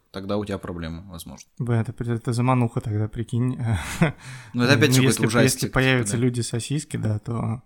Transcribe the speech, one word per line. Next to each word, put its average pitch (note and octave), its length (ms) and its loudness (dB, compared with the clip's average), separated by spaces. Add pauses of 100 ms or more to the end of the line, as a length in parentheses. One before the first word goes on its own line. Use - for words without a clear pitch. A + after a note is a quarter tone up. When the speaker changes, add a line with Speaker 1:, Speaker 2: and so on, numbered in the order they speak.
(120)
Speaker 1:
тогда G2 240 -6
у G#2+ 80 -2
тебя G2 140 -4
проблемы, E2+ 500 -8
возможно. D#2+ 400 -16 (100)
Speaker 2:
Блин, A#2 220 0
это, A#2 320 -4
это A#2 200 -2
замануха B2 480 2
тогда, G#2+ 280 -2
прикинь. B2 480 -4
<laughs> - 960 -2
Speaker 1:
Ну, A#2+ 100 0
это C3 100 6
опять C#3+ 160 4
Speaker 2:
Ну, B2+ 60 4
Speaker 1:
какой-то B2+ 60 6
Speaker 2:
если, A2+ 240 2
Speaker 1:
ужастик, A#2 160 4 (120)
Speaker 2:
если - 140 -4
Speaker 1:
типа, - 60 -6
Speaker 2:
появятся C3 420 2
Speaker 1:
да. - 60 0
Speaker 2:
люди-сосиски, B2 760 -2
да, A2 240 -2
то, A#2 460 -4